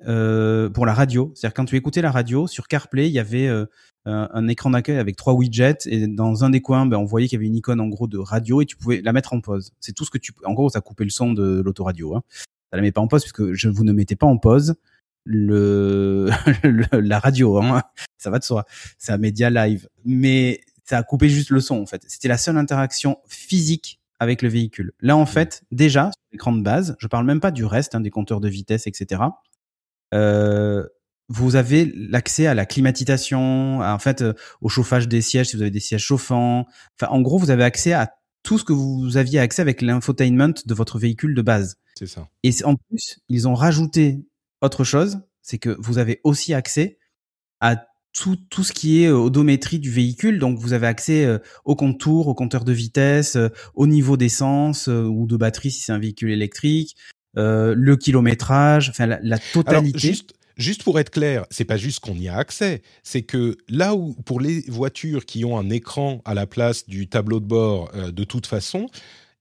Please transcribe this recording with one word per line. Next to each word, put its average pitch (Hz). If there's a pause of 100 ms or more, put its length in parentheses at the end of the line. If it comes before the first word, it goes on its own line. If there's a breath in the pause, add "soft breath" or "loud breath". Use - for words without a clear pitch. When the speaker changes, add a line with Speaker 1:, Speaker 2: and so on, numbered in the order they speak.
Speaker 1:
euh, 110
pour 117
la 110
radio. 127
C'est-à-dire 110
quand 131
tu 135
écoutais 143
la 160
radio, 127
sur -
CarPlay, 143
il 165
y 131
avait, 117
euh, 110 (440 soft breath)
un, 107
un 113
écran 120
d'accueil 127
avec 101
trois -
widgets, 123
et 110
dans 110
un 131
des 131
coins, 131
ben, 117
on 104
voyait 113
qu'il 123
y 107
avait 107
une 110
icône, 117
en 110
gros, 107
de 104
radio, 113
et 147
tu -
pouvais 117
la 113
mettre 131
en 120
pause. 101
C'est -
tout 156
ce -
que -
tu... - (120)
En 95
gros, 135
ça 113
coupait 101
le 101
son 120
de 98
l'autoradio, 90
hein. 123 (480 loud breath)
Ça 90
la 95
met 101
pas 104
en 110
pause, 147
puisque 98
je, 95
vous 101
ne 107
mettez 104
pas 151
en 131
pause, 143 (520)
le, 101 (160)
<laughs> 127
le, 117
la 104
radio, 127
hein. 123 (340 loud breath)
Ça -
va 110
de -
soi. 107 (340 loud breath)
C'est -
un 104
média 107
live. 107 (160)
Mais 127 (240)
ça 123
a 117
coupé 147
juste 143
le 135
son, 131
en 101
fait. 95
C'était -
la 120
seule 165
interaction 139 (100)
physique - (200)
avec 120
le 123
véhicule. 110
Là, 139
en 156
Speaker 2:
Mm. -
Speaker 1:
fait, 160 (100)
déjà, 139
sur - (100)
l'écran 120
de 110
base, 139
je 113
parle 120
même 143
pas 196
du 127
reste, 107
hein, 113
des 107
compteurs 104
de 104
vitesse, 98
et 104
cetera. 101 (720)
Euh, 104 (440)
vous 123
avez 143
l'accès 120
à 143
la 101
climatisation, 131
à, 101
en 101
fait, 131
euh, 113 (280 loud breath)
au 110
chauffage 120
des 117
sièges, 127
si -
vous 107
avez 104
des 104
sièges 107
chauffants. 123 (320 soft breath)
Enfin, -
en 131
gros, 131
vous 170
avez 123
accès 120
à 127 (320)
tout 220
ce -
que -
vous 131
aviez 135
accès 123
avec 143
l'infotainment 127 (100)
de 113
votre 110
véhicule 120
de 123
base. 104 (200)
Speaker 2:
C'est 98
ça. 85 (160)
Speaker 1:
Et 127
c'est, -
en 143
plus, - (100)
ils 123
ont 123
rajouté 151 (380)
autre 135
chose, 190 (220)
c'est -
que 113
vous 117
avez 117
aussi 151
accès 151 (600)
à 117 (280)
tout, 190 (120)
tout -
ce 190
qui 156
est, 170
euh, 147
odométrie 139
du 139
véhicule. 123
Donc, 127
vous 120
avez 117
accès, 147
euh, 117 (260 loud breath)
au 156
contour, 147
au 131
compteur 123
de 123
vitesse, 139
euh, 117 (260 loud breath)
au 143
niveau 139
d'essence, 139
euh, 117
ou 110
de 117
batterie 113
si -
c'est -
un 107
véhicule 107
électrique, 151 (400 loud breath)
euh, 110
le 135
kilométrage, 135
enfin, 120
la, 113
la 113
Speaker 2:
Alors, -
Speaker 1:
totalité. 151
Speaker 2:
juste, - (220)
juste 131
pour 156
être 147
clair, 143
c'est -
pas 113
juste 120
qu'on 101
y 90
a 87
accès, 156 (220 soft breath)
c'est 127
que 120 (100)
là 175
où, 165 (100)
pour 123
les 156
voitures 135
qui 117
ont 120
un 98
écran 131
à -
la 101
place 120
du 98
tableau 110
de 104
bord, 107
euh, 92
de 95
toute 117
façon, 185 (540 loud breath)